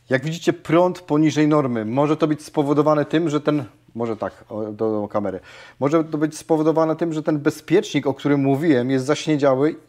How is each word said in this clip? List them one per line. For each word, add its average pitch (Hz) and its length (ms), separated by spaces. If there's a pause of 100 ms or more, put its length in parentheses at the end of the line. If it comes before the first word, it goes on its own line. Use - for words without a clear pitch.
(100)
Jak 131 140
widzicie, 165 280
prąd 180 480
poniżej 151 480
normy. 131 360
Może 143 320
to 160 100
być 151 180
spowodowane 147 600
tym, 160 260
że 147 100
ten, 147 240 (300)
może 113 220
tak, - 320
o, 107 140
do, 107 380
do 104 80
kamery. 98 320 (400)
Może 156 240
to 156 140
być 151 200
spowodowane 160 580
tym, 170 160
że 156 100
ten 151 160
bezpiecznik, 151 680
o 135 80
którym 143 260
mówiłem, 135 500
jest 131 160
zaśniedziały 143 720 (120)